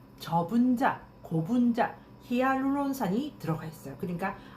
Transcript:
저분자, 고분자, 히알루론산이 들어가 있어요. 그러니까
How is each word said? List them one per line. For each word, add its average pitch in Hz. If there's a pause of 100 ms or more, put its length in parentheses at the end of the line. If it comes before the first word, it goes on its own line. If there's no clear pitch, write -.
(180)
저분자, 233 (220)
고분자, 226 (260)
히알루론산이 269
들어가 156
있어요. 139
그러니까 180 (200)